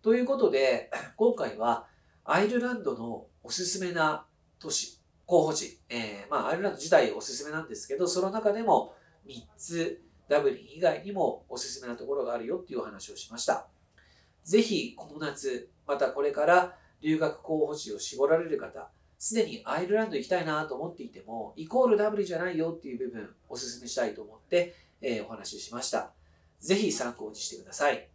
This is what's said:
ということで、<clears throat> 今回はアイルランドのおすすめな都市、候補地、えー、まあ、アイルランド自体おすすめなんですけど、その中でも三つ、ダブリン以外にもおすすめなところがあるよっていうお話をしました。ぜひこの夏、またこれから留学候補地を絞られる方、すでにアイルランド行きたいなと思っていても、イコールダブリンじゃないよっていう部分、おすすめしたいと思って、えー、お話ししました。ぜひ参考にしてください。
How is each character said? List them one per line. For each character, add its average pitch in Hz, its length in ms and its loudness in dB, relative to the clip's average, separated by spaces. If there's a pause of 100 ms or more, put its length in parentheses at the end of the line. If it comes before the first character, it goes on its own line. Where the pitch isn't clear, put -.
と 220 140 6
い 247 60 4
う 247 40 2
こ 269 120 2
と 240 140 4
で、 135 400 2 (120)
<clears throat> - 120 -16
今 226 180 4
回 - 240 -4
は - 300 0 (380)
ア 165 160 4
イ 214 80 4
ル 247 100 2
ラ 247 140 0
ン 214 100 -6
ド 127 140 -2
の 113 280 -8 (160)
お - 80 -18
す 180 160 -2
す 185 140 0
め 180 140 -4
な 156 320 0 (340)
都 160 100 -12
市、 - 300 -4 (260)
候 160 200 6
補 156 80 0
地、 - 260 -6 (100)
え 107 380 -6
ー、 - 40 -6
ま 127 160 0
あ、 - 20 -2
ア 156 40 2
イ 170 40 -2
ル 190 60 -2
ラ 196 60 2
ン - 40 -4
ド - 40 -10
自 165 120 -8
体 135 240 6
お - 80 -6
す 123 120 -6
す 143 120 -6
め 151 60 -8
な 160 100 -4
ん - 80 -12
で - 60 -8
す - 120 -8
け 139 80 -4
ど、 180 120 0
そ 180 140 0
の 190 100 2
中 214 200 2
で 226 120 0
も - 320 2 (300)
三 123 220 -18 (100)
つ、 170 440 -4 (260)
ダ 147 140 6
ブ 139 80 4
リ 120 240 -6
ン 156 40 -16
以 - 40 -16
外 170 220 4
に 202 100 -8
も 170 340 0
お - 100 -10
す - 140 -6
す 131 100 -10
め 123 60 -10
な 120 80 -6
と 120 100 -12
こ 139 100 -2
ろ 127 100 0
が 117 80 -2
あ 120 40 -2
る 113 80 -6
よ 160 120 -2
っ 180 80 -8
て - 80 -12
い - 20 -6
う 117 60 -2
お - 20 -4
話 101 300 -12
を - 20 -14
し - 160 -14
ま 226 60 -12
し - 80 -4
た。 - 220 0 (760)
ぜ 208 180 6
ひ 180 320 0
こ - 160 -16
の 147 100 -14
夏、 139 500 -6 (180)
ま 147 80 0
た 139 160 2
こ 139 100 -4
れ 143 120 2
か 151 120 2
ら 180 300 6 (260)
留 156 160 2
学 156 240 0
候 156 260 0
補 147 80 -4
地 127 180 -8
を - 60 -8
絞 135 280 0
ら 160 100 6
れ 165 120 -2
る 143 80 -2
方、 - 320 -10 (300)
す - 140 -2
で 226 120 4
に - 200 -12
ア 151 160 -2
イ 180 60 -2
ル 202 80 2
ラ 220 100 4
ン 190 60 -6
ド 151 40 -6
行 120 100 -4
き - 40 -16
た 180 100 2
い 165 60 -2
な 156 200 0
と - 100 -6
思 165 140 -6
っ - 60 -14
て - 80 -14
い 117 60 -12
て - 160 -20
も、 113 300 -10
イ 160 120 -12
コ 254 180 4
ー - 40 6
ル 214 80 6
ダ 214 140 4
ブ 208 60 -2
リ 202 60 2
ン - 20 2
じ 175 100 -6
ゃ 160 40 -2
な 180 120 -2
い 160 60 -2
よ 165 200 0
っ - 20 -14
て - 80 -14
い 123 80 -8
う 117 40 -8
部 123 120 -6
分、 107 180 -12 (200)
お 131 80 -10
す 127 120 -8
す - 120 -12
め 120 60 -14
し - 80 -8
た 120 100 0
い 110 80 -4
と - 80 -12
思 - 140 -16
っ - 40 -20
て、 175 360 0 (260)
え 117 200 -2
ー、 - 40 -8
お - 40 -16
話 - 300 -12
し - 60 -12
し - 80 -14
ま 120 80 -6
し - 80 -6
た。 - 220 -4 (480)
ぜ 190 160 2
ひ 202 160 2
参 120 220 -2
考 107 160 -10
に - 60 -16
し - 140 -10
て - 120 -14
く - 40 -20
だ - 80 -18
さ - 180 2
い。 - 240 -6